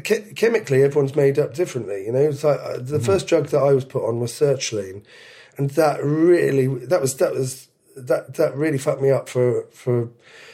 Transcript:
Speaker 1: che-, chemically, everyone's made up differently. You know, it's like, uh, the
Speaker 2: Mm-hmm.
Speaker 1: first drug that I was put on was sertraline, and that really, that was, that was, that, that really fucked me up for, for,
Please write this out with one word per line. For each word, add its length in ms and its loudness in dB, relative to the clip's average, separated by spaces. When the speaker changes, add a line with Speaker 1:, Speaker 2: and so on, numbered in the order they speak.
Speaker 1:
che-, 320 -4
chemically, 480 2
everyone's 320 0
made 220 2
up 160 0
differently. 520 -4
You 80 -4
know, 60 2
it's 240 0
like, 180 2
uh, 160 -8
the 200 -6
Speaker 2:
Mm-hmm. 80 -2
Speaker 1:
first 220 0
drug 200 2
that 120 0
I 140 4
was 100 2
put 240 -6
on 140 -2
was 100 -6
sertraline, 720 -2
and 140 -2
that 300 2
really, 640 4
that 160 2
was, 140 -2
that 180 0
was, 340 -6
that, 400 -4
that 200 0
really 220 0
fucked 240 -2
me 80 2
up 180 0
for, 440 0
for, 380 -2